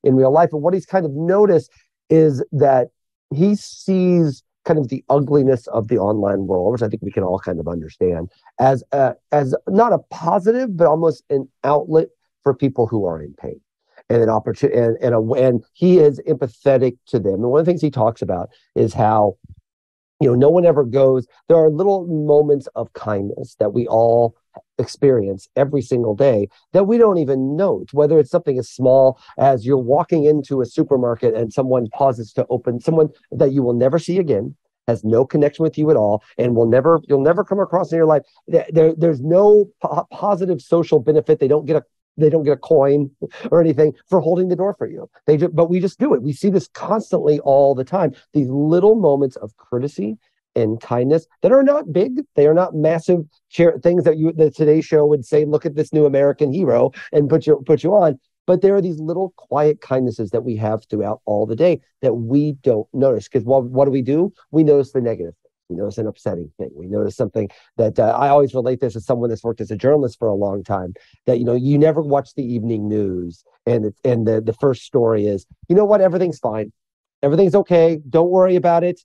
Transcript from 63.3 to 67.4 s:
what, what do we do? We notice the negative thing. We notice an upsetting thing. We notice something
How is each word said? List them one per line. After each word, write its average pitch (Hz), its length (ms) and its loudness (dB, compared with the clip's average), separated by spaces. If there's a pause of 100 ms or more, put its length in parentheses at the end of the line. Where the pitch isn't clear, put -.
what, 131 220 0
what 127 200 0
do 139 60 -2
we 135 120 -4
do? 160 280 -2 (200)
We 156 120 2
notice 143 300 2
the 131 80 -2
negative 90 320 -6
thing. - 80 -20 (260)
We 87 100 -10
notice 101 200 -8
an 110 80 -6
upsetting 87 540 -8
thing. - 160 -10
We 80 100 -18
notice 104 300 -4
something 107 340 -6 (280)